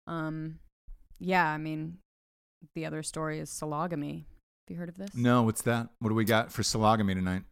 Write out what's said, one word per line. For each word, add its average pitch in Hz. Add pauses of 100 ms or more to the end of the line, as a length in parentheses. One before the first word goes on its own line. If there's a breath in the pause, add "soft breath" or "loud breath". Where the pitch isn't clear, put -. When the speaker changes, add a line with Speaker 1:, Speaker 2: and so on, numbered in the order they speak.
Speaker 1:
Um, 160 (600)
yeah, 180
I 151
mean, 156 (760)
the 160
other 156
story 156
is 151
Sologamy. 151
Have -
you 170
heard 170
of 175
this? 196
Speaker 2:
No, 120
what's 110
that? 117 (100)
What 117
do 107
we 110
got 110
for -
Sologamy 107
tonight? 92